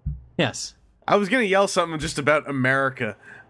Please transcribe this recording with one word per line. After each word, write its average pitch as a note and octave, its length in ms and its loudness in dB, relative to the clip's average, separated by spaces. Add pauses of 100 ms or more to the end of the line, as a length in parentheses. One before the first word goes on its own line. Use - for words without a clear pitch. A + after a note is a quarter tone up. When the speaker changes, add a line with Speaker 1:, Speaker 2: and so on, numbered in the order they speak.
(360)
Speaker 1:
Yes. - 380 -2 (320)
Speaker 2:
I F#3 100 4
was G3+ 120 2
gonna A#3+ 160 2
yell F#3+ 240 2
something E3 300 -2
just D#3 200 -6
about D3 320 2
America, C3 640 0 (340)